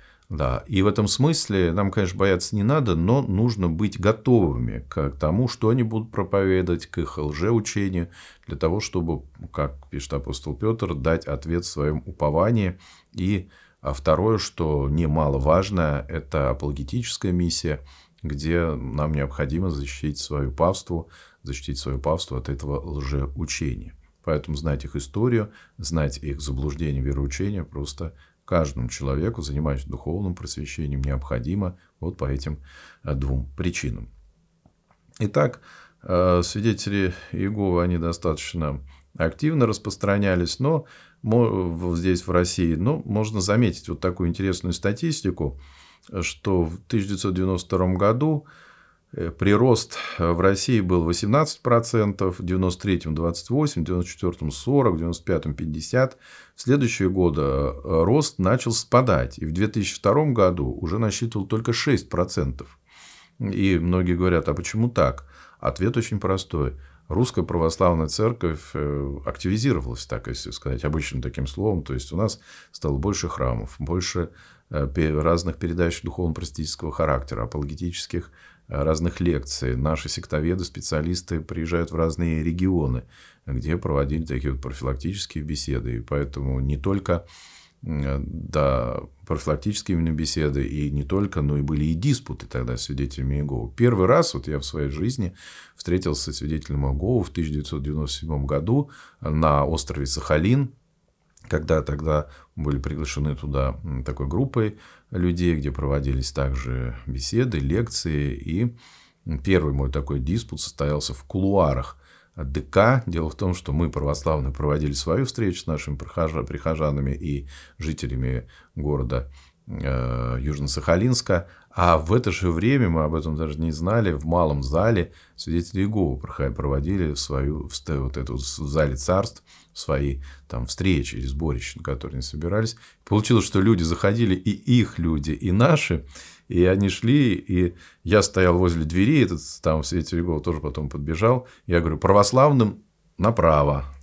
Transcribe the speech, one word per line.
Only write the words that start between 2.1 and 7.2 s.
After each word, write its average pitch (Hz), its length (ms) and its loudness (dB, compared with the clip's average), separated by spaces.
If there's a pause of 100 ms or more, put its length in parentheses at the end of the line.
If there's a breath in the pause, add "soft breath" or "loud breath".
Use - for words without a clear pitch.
бояться 98 380 2
не 101 80 2
надо, 120 320 2
но 107 260 4
нужно 101 460 2
быть 92 320 0
готовыми 76 880 4
к 71 220 -2
тому, 80 360 2
что 110 220 0
они 123 160 4
будут 113 260 -4
проповедовать, 92 760 2
к - 120 -8
их 80 200 -4
лжеучению, 92 880 0 (400 loud breath)